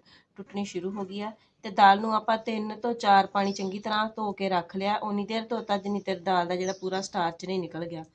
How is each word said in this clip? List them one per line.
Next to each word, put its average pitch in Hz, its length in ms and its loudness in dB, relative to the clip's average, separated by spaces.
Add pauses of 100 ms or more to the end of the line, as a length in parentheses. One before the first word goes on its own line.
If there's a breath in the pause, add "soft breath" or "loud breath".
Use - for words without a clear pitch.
(360 loud breath)
ਟੁੱਟਣੀ 202 300 -6
ਸ਼ੁਰੂ 185 260 -6
ਹੋ 202 120 -6
ਗਈ 196 160 -8
ਆ। 214 120 -8 (320 soft breath)
ਤੇ 220 80 -8
ਦਾਲ 202 280 10
ਨੂੰ 220 140 0
ਆਪਾਂ 214 260 2
ਤਿੰਨ 214 380 -6
ਤੋਂ 240 180 -2
ਚਾਰ 196 320 6
ਪਾਣੀ 196 240 0
ਚੰਗੀ 196 280 -6
ਤਰ੍ਹਾਂ 214 360 -2
ਧੋ 214 180 -4
ਕੇ 196 160 -2
ਰੱਖ 175 260 -2
ਲਿਆ। 202 260 0
ਉਨੀ 202 240 -2
ਦੇਰ 220 220 -4
ਧੋਤਾ 214 300 -2
ਜਿੰਨੀ 202 240 -4
ਦੇਰ 185 200 -4
ਦਾਲ 180 260 2
ਦਾ 180 80 0
ਜਿਹੜਾ 185 220 -2
ਪੂਰਾ 190 240 -4
ਸਟਾਰਚ 170 420 -4
ਨਹੀਂ 190 160 -2
ਨਿਕਲ 165 260 -6
ਗਿਆ। 165 180 -10 (100)